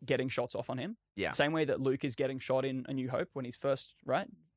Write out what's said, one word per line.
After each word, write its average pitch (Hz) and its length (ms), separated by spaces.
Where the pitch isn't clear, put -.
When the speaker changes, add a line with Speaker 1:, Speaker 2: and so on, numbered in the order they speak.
Speaker 1:
getting 127 240
shots 123 260
off - 140
on 127 80
him. 180 180
Speaker 2:
Yeah. - 160
Speaker 1:
Same 147 200
way 160 140
that - 160
Luke 135 240
is 127 100
getting 135 240
shot 131 260
in 131 220
A 139 60
New 127 160
Hope 165 240
when 135 120
he's 120 120
first, - 380
right? 151 220